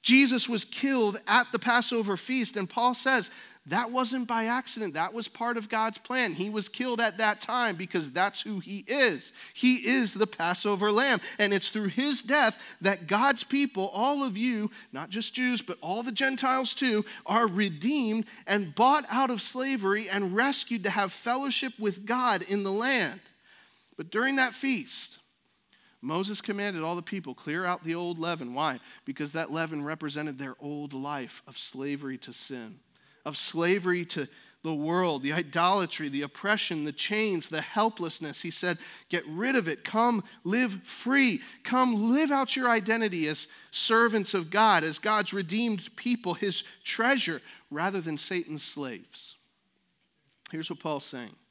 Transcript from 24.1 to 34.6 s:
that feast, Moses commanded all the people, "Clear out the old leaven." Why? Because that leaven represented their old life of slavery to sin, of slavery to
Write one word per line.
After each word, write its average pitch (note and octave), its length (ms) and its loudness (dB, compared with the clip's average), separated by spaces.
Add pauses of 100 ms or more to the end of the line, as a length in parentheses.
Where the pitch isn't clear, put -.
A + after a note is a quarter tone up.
that B3+ 180 2
feast, - 640 -4 (840)
Moses F#3 400 -4
commanded G3+ 400 -4
all E3 140 -2
the F3 60 -6
people, E3 340 -8
"Clear D#3+ 280 -4
out F3+ 200 -2
the E3 120 -4
old F3 220 -4
leaven." D#3+ 360 -4
Why? C3+ 260 0 (260)
Because C#3+ 280 -6
that D#3+ 180 -4
leaven D#3 320 -4
represented D3+ 540 -6
their C3+ 220 -10
old D3 340 -10
life C3+ 520 -8
of C3+ 120 -18
slavery C#3 640 -8
to B2 140 -16
sin, A#2 460 -12 (440)
of D3 140 -6
slavery F3 680 0
to D3 220 -6 (360)